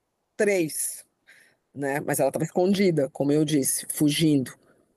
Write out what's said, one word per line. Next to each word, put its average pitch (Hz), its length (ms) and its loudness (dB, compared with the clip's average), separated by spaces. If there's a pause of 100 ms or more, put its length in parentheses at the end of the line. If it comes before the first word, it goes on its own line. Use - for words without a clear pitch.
(380)
três, 196 680 -2 (680)
né? 139 240 -4
Mas 147 200 -4
ela 135 100 2
estava - 160 -4
escondida, 185 640 2
como 143 220 -2
eu 151 120 4
disse, 147 460 0
fugindo 147 640 2 (420)